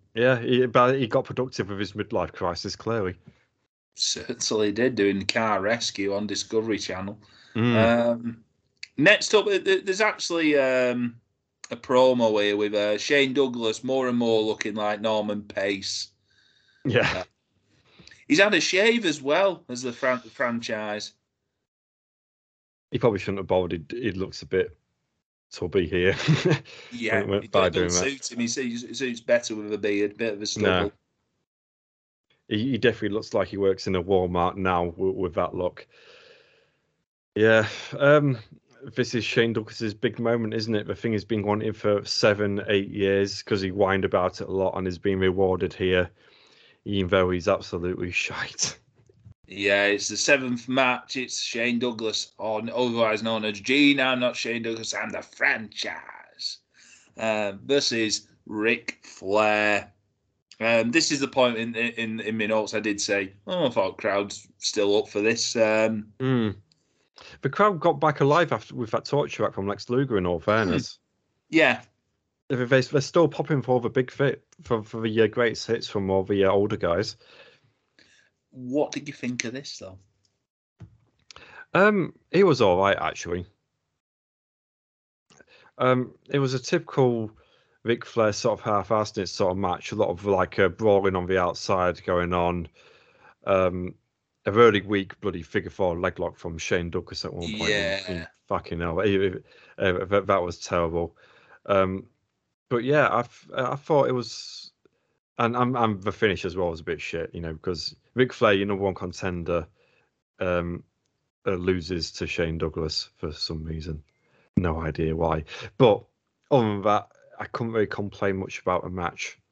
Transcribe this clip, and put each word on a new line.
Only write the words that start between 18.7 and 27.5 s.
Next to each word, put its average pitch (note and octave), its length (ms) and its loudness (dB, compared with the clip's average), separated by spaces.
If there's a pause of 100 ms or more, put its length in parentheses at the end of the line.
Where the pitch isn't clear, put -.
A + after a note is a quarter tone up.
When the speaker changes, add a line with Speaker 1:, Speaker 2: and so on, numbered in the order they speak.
Speaker 2:
as D3 140 -2
well E3 480 0
as B2 140 -8
the B2 100 -4
fran-, B2+ 280 -2
franchise. A2+ 920 -6 (1800)
Speaker 1:
He B2+ 80 -4
probably G#2+ 200 2
shouldn't G2 200 -6
have F#2+ 80 -8
bothered. F2+ 440 0
He, A#2 120 -10
he G#2 100 -2
looks F#2 300 -10
a - 40 -16
bit - 300 -2 (760)
tubby F2+ 360 -2
here. F2+ 340 2
<laughs> D#3 420 2 (300)
Speaker 2:
Yeah, A2 280 -2
Speaker 1:
When, G2+ 100 -4
when, G2+ 140 2
Speaker 2:
it A#2 60 -16